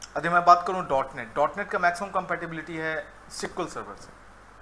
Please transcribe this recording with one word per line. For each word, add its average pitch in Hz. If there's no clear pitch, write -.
यदि 151
मैं 175
बात 175
करूँ 185
डॉट 135
नेट, 117
डॉट 147
नेट 202
का 208
मैक्सिमम 190
compatibility 170
है 160
एसक्यूएल -
सर्वर 101
से। -